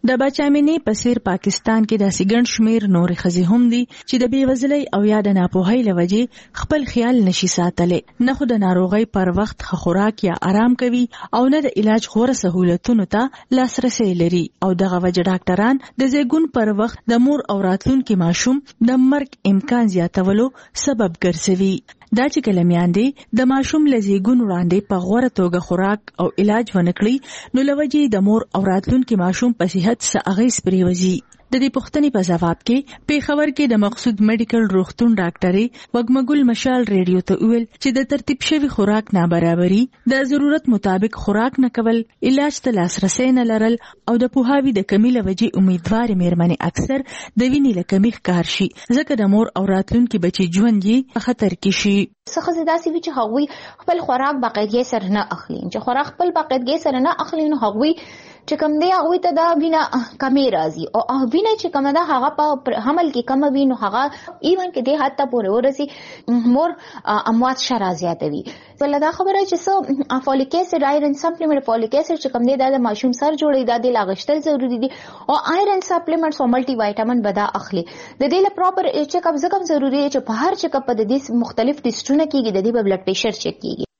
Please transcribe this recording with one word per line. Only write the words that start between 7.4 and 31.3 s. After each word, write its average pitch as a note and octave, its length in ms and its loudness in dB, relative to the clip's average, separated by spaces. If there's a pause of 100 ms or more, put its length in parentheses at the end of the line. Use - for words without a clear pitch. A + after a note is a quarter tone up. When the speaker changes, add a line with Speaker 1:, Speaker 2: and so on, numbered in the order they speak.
Speaker 1:
ساتلی، F3 440 0 (280)
نه C4 100 0
خو C#4 160 -2
د G#3+ 120 2
ناروغۍ F#3 520 2
پر F#3 220 0
وخت G#3+ 180 -4 (120)
ښه F3 160 -4
خوراک G3+ 440 0
یا - 80 -4 (140)
آرام A#3 320 2
کوي B3 200 0 (300)
او A#3+ 100 2 (120)
نه D4+ 100 0
د - 160 -2
علاج G#3+ 320 2
غوره B3 300 2
سهولتونو F3+ 760 0
ته B3+ 420 -2
لاسرسی A#3+ 500 0 (120)
لري. E3+ 240 2 (180)
او F#3+ 80 2 (140)
دغه F3+ 180 -2
وجه F3+ 280 0
ډاکټران G3+ 520 0 (160)
د C4 160 2
زیږون D4 380 2
پر G#3+ 300 0
وخت A#3 140 -4 (180)
د A#3+ 120 4
مور D4 220 0
او G3+ 180 -2
راتلونکي G#3+ 560 0
ماشوم B3+ 400 0 (240)
د B3+ 240 4
مرګ C4+ 420 0
امکان A3+ 440 2
زیاتولو G3 520 0 (360)
سبب G#3+ 400 -2
ګرځوي. F#3 500 0 (420)
دا B3+ 160 2
چې D#4+ 120 0
کله F3+ 180 2
میندې F3 760 0
د B3+ 100 2
ماشوم C#4 420 2
له B3 80 2
زیږون G3+ 440 2
وړاندې F3+ 480 0
په F#3+ 60 0 (100)
غوره A#3+ 220 2 (100)
توګه F3 260 0
خوراک G3 540 -2
او F3+ 80 0 (160)
علاج A3 320 0
ونه F3 240 2
کړي، A#3 160 2 (400)
نو C4+ 140 2
له C#4+ 100 0
وجې D4 360 2
د F#3+ 120 2
مور G#3+ 280 2
او G3 60 0 (100)
راتلونکي B3 520 0
ماشوم A3+ 360 0
په F3 140 -2
صحت G3 240 0
څه - 220 -2 (120)
اغېز A3+ 240 2 (120)
پرېوځي. F3+ 500 2 (340)